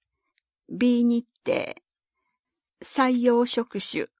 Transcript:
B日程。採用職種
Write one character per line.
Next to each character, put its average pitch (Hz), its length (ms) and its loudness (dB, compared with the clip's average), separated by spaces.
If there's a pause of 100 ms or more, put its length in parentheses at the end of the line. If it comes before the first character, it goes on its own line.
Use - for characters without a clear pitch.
(680)
B 240 360 2
日 233 220 0 (180)
程。 - 300 -4 (1080)
採 254 400 0
用 240 240 4
職 233 320 -4
種 - 300 -6 (120)